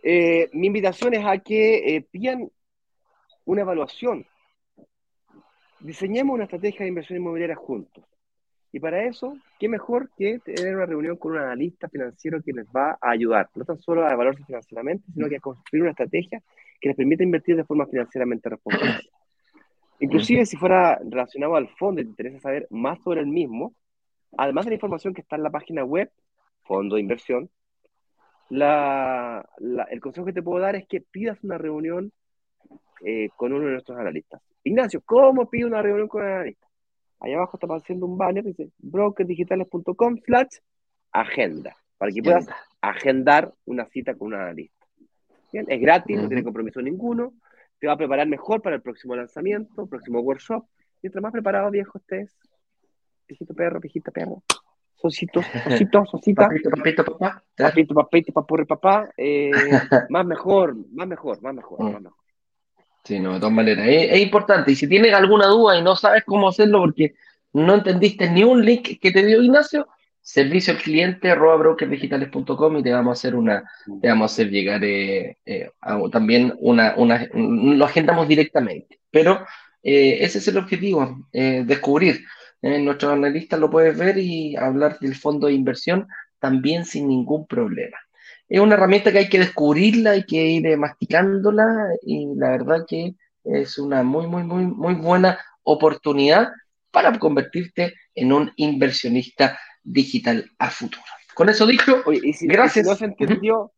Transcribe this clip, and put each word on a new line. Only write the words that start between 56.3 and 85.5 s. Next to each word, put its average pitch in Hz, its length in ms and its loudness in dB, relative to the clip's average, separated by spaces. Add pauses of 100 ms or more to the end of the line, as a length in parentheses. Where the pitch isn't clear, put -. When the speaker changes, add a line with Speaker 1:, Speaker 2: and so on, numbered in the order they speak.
Speaker 2:
Papito, 156 220 -2
papito, 160 340 0
papá. - 380 -6 (120)
Claro. - 180 2
Speaker 1:
papito, 156 220 2
papito, 160 380 2
papurri, 156 320 -2
papá, 196 520 0
eh, 143 340 -2
Speaker 2:
<laughs> 139 600 2
Speaker 1:
más 180 160 0
mejor, 175 500 0 (160)
más 175 160 -10
mejor, 147 340 -10
más 135 120 -10
mejor, - 280 -16
Speaker 2:
Mm. 104 120 -4
Speaker 1:
más 101 80 -16
mejor. 90 160 -20 (840)
Speaker 2:
Sí, 101 140 -6
no, 92 140 -4
de 92 80 -4
todas 110 140 0
maneras, 110 340 2
es, 156 240 4
es 190 80 6
importante. 196 520 4
Y - 40 6
si 143 100 -2
tienes 202 280 6
alguna 196 320 6
duda 202 320 6
y 170 40 0
no 185 140 4
sabes 214 300 4
cómo 202 220 2
hacerlo 208 320 4
porque 160 340 0 (400)
no 160 220 6
entendiste 190 520 2
ni 175 160 6
un 247 180 6
link 233 380 2
que 190 120 2
te 190 120 4
dio 220 180 6
Ignacio, 294 460 4 (320)
servicio 160 540 2
al - 80 -6
cliente 180 480 0
arroba 160 260 6
brokerdigitales 139 720 0
punto 135 260 -6
com 151 220 2
y 143 60 -2
te 120 100 0
vamos 123 180 2
a - 80 -2
hacer 127 160 -4
una, 110 280 0 (400)
te 123 60 2
vamos 110 220 2
a - 40 -10
hacer 107 160 0
llegar, 101 340 -2
eh, 98 600 -2
eh, 101 240 -8 (100)
a, 104 180 -4 (140)
también 120 460 4
una, 113 400 4
una, 120 340 4
lo 117 540 4
agendamos 165 420 2
directamente. 143 720 -2 (100)
Pero, 175 320 4 (400)
eh, 139 380 4
ese 175 180 0
es 196 100 0
el 196 100 0
objetivo, 170 720 -2
eh, 127 320 0
descubrir. 139 640 2 (340)
Eh, 143 220 -2
nuestros 143 300 0
analistas 143 460 -2
lo 156 120 2
puedes 160 260 4
ver 190 220 0
y 160 380 -4
hablar 139 420 0
del 135 160 -4
fondo 147 320 -2
de 143 80 2